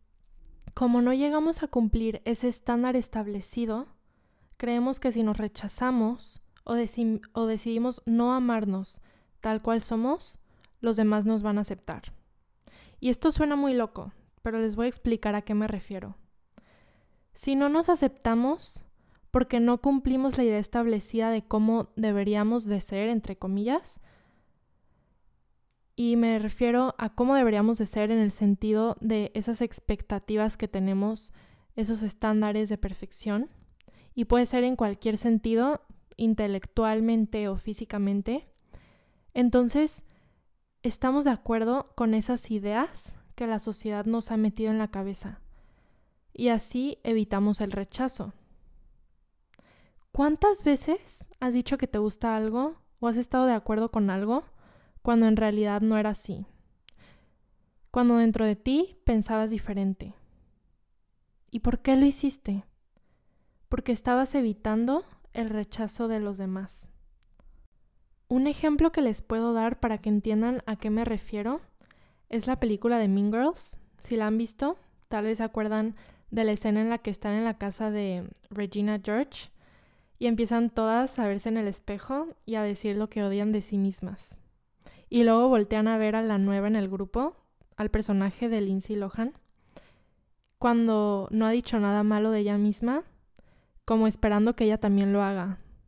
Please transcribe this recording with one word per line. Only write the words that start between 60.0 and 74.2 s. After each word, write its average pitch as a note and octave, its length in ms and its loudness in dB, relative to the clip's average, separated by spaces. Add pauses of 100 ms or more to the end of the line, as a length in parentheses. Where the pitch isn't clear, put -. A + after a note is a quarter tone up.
¿Y A3 100 -6
por A#3+ 200 2
qué C4+ 160 4
lo C4+ 100 8
hiciste? C4+ 580 -2 (1040)
Porque - 220 -2
estabas B3+ 460 0
evitando A#3 680 0 (280)
el A3+ 180 -4
rechazo G#3+ 560 -6
de A3 140 -2
los G3+ 180 -6
demás. F#3+ 500 -8 (1400)
Un B3+ 180 2
ejemplo D4+ 460 2
que D#4 100 0
les A3+ 180 0
puedo A3+ 320 -2
dar A3+ 280 0
para A3+ 180 -2
que G#3+ 120 -4
entiendan A3 560 0
a G#3+ 100 -4
qué G#3+ 140 -6
me A3+ 140 0
refiero A3+ 560 -4 (680)
es A3+ 180 -4
la B3+ 140 0
película A#3 380 2
de G#3+ 100 2
Mean G3+ 240 2
Girls. C4+ 440 -2 (220)
Si - 180 -6
la G#3+ 120 0